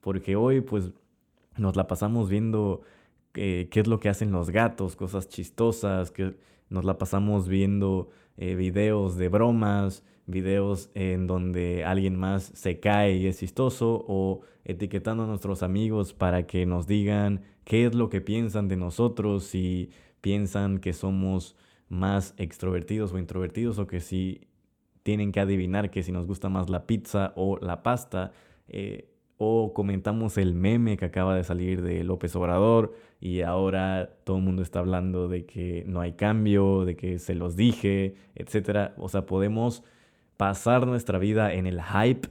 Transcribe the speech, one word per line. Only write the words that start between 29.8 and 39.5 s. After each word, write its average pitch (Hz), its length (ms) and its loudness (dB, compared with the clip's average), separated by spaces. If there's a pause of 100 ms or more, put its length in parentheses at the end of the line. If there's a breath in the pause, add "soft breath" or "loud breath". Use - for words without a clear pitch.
el 92 160 4
meme 107 420 2
que 92 100 -4
acaba 92 280 0
de 92 80 2
salir 90 400 -2
de 87 220 -2
López 87 320 -4
Obrador 98 580 4 (260 loud breath)
y 90 200 -4
ahora 95 840 0
todo 95 140 -2
el 95 80 2
mundo 92 180 0
está 87 160 -4
hablando 90 500 0
de 90 160 -4
que 87 440 -6
no 90 120 -2
hay 87 120 -4
cambio, 101 720 4
de 90 100 0
que 90 240 -4
se 90 160 -4
los 87 220 -4
dije, 98 580 2 (220 loud breath)
etcétera. 101 600 -2
O 92 120 -10
sea, 95 180 -2
podemos 110 560 0 (540 soft breath)